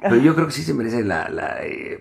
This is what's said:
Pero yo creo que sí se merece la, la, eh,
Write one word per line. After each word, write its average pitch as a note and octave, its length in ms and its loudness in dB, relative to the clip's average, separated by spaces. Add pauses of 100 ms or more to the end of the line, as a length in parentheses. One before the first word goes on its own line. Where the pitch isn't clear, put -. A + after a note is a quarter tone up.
Pero - 140 2
yo D3 220 6
creo D#3+ 100 2
que D3 60 -6
sí D3 100 -6
se D#3 120 -2
merece A#2 280 -2
la, F2 260 -2
la, - 360 -6
eh, - 360 -8